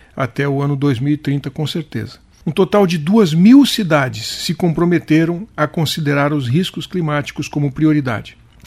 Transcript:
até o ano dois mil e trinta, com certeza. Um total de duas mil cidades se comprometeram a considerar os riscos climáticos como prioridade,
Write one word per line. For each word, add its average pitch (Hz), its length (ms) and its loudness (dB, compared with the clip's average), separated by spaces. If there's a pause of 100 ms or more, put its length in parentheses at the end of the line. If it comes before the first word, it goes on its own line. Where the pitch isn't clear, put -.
(160)
até 139 320 -4
o 139 140 -2
ano 143 140 0
dois 135 240 0
mil 143 160 0
e - 20 -10
trinta, 143 320 -4
com 151 180 -6
certeza. - 520 -8 (260)
Um 165 60 -4
total 196 340 2
de 170 140 -2
duas 180 340 2
mil 226 320 8
cidades 139 600 -2
se - 280 -8
comprometeram 170 920 0 (100)
a 151 100 0
considerar 143 640 -2
os 143 160 -4
riscos 165 380 -2
climáticos 147 640 -4
como 143 240 -2
prioridade, 147 640 -2 (280)